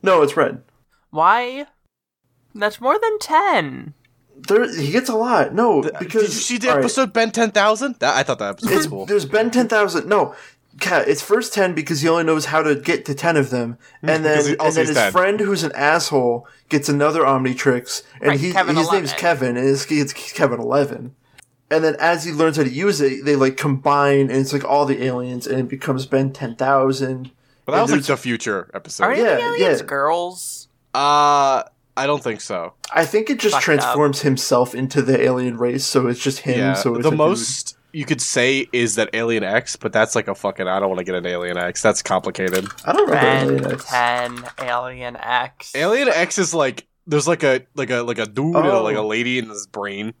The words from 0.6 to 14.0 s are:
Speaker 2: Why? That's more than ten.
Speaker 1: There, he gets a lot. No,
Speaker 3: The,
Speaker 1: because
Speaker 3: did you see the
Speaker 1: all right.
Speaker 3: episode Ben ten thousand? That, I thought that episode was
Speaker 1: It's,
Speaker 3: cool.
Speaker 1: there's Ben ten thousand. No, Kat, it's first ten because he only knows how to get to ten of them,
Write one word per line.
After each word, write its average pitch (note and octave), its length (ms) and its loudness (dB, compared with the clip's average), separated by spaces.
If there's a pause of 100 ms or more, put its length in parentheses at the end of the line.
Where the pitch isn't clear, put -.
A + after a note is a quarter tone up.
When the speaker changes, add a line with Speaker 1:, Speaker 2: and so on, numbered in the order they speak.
Speaker 2:
Why? A#3+ 560 0 (880)
That's G#3 280 -4
more C#4 180 2
than G#4+ 200 0
ten. B3+ 720 0 (540)
Speaker 1:
There, A3 220 4
he C#3+ 220 -4
gets B3+ 180 2
a A3+ 60 0
lot. A3 380 2
No, G3 280 4
Speaker 3:
The, D#3 160 -4
Speaker 1:
because G#3 260 0
Speaker 3:
did F#3+ 100 0
you - 60 -6
see B3 180 -4
the A#3 120 -2
Speaker 1:
all B3 60 4
right. - 80 2
Speaker 3:
episode A#3+ 300 0
Ben A3+ 180 2
ten A3+ 200 0
thousand? G#3+ 480 2
That, B2+ 180 2
I C3+ 60 2
thought B2 160 -2
that G2+ 100 -2
episode G2 200 -6
was G3 100 4
Speaker 1:
It's, - 80 -4
Speaker 3:
cool. G2 180 -10
Speaker 1:
there's G3 200 0
Ben G#3+ 240 2
ten A#3+ 200 2
thousand. F#3+ 400 0
No, F#3+ 260 2 (460)
Kat, F#3 260 2
it's C#3 140 2
first A3+ 320 0
ten F#3 200 2
because D#3 280 -4
he E3 80 2
only E3 160 2
knows D#3 200 2
how D#3 160 0
to D3+ 140 2
get - 300 -2
to C#3+ 100 -4
ten E3 220 0
of C3 120 0
them, A#2+ 280 -4 (260)